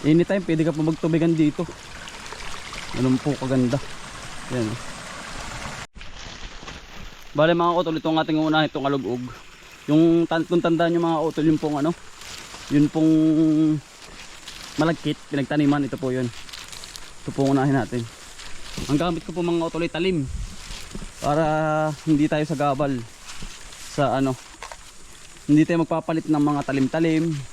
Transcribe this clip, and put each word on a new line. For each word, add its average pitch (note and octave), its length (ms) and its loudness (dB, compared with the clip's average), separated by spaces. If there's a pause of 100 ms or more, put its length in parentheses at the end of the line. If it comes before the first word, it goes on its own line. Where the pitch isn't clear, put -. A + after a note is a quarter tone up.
Anytime, F3 360 4
pwede D#3+ 200 0
ka D3+ 120 0
po D#3 80 -2
magtubigan E3 520 2
dito. D#3 320 2 (1300)
Ganun B2+ 240 2
po C#3+ 160 -2
kaganda. B2+ 400 2 (800)
Yan. A2+ 120 0 (2750)
Bale, D#3+ 180 6
mga E3+ 220 4
kautol, E3 240 0
itong D#3+ 240 2
ating D#3 160 2
unahin, D#3 320 4
itong C#3 160 -2
alugog. B2 360 0 (680)
Yung E3 340 8
tan-, E3 220 0
kung F3 160 2
tandaan E3+ 320 4
nyo, E3+ 80 2
mga E3 180 2
kautol, D#3 260 0
yung D#3 120 4
pong D3+ 240 0
ano, D#3+ 80 2 (800)
yun D3 200 6
pong D#3+ 200 4 (1700)
malagkit, D3+ 380 0 (100)
pinagtaniman, C#3+ 580 2
ito A#2+ 140 -6
po B2+ 140 -2
yun. B2+ 140 0 (960)
Ito - 120 -6
po C#3 160 2
unahin C3+ 240 4
natin. A#2+ 260 -2 (840)
Ang C#3+ 140 2
gamit E3 240 -2
ko D#3+ 100 -10
po, F3 80 -2
mga E3+ 240 0
kautol, E3 160 -4
ay E3 80 -4
talim. E3+ 320 0 (920)
Para D3 260 0 (600)
hindi D3+ 240 4
tayo D3+ 160 0
sagabal C#3 560 0 (960)
sa C3+ 240 2
ano. C3+ 160 0 (1120)
Hindi D3+ 160 8
tayo E3+ 160 2
magpapalit D#3+ 480 -2
ng D3 140 4
mga D3 240 2
talim-talim. D#3+ 680 2 (200)